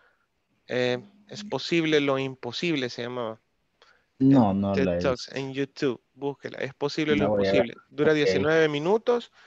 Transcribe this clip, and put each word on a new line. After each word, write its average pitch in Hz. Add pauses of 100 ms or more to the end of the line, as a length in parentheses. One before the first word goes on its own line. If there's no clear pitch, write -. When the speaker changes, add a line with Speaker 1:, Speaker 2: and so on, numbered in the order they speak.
(680)
Speaker 1:
Eh, 123 (300)
es 107
posible 156
lo 139
imposible, 131
se 120
llamaba. 120 (800)
Speaker 2:
No, 135
Speaker 1:
En 98
Speaker 2:
no 98
Speaker 1:
ted 117
Speaker 2:
la 87
he -
Speaker 1:
Talks, 123
Speaker 2:
visto. -
Speaker 1:
en 135
YouTube, 135 (100)
búsquela. 135
Es 131
posible 151
lo -
Speaker 2:
La -
voy 101
a 98
ver. 98
Speaker 1:
imposible. - (140)
Dura 147
Speaker 2:
Ok. -
Speaker 1:
diecinueve 151
minutos 208 (160)